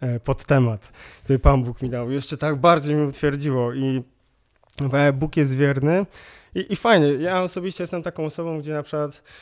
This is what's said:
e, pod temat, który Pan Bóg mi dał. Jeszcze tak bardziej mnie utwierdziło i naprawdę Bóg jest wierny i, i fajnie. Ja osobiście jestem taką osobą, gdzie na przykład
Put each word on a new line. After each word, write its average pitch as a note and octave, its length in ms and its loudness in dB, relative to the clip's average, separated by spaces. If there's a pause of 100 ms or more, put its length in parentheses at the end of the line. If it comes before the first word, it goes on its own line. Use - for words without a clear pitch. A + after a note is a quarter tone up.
e, A#2+ 200 -4
pod - 240 -4
temat, B2 480 0 (320)
który C3+ 140 2
Pan C3+ 260 4
Bóg A#2+ 180 -8
mi B2+ 80 -4
dał. A#2+ 200 -6
Jeszcze C#3 260 -6
tak D3 200 -2
bardziej D3 400 4
mnie D3+ 100 2
utwierdziło C#3 680 -2
i C3 280 -2 (800)
naprawdę C#3 380 2
Bóg D3+ 180 -4
jest C3+ 200 2
wierny C#3+ 500 2 (480)
i, - 180 -6
i F3+ 40 0
fajnie. G3 300 4
Ja E3 360 0
osobiście F3+ 400 -6
jestem F3 200 -6
taką E3 220 -6
osobą, D#3+ 340 -6
gdzie D3+ 140 -10
na D3+ 100 -4
przykład D3 400 -8 (200)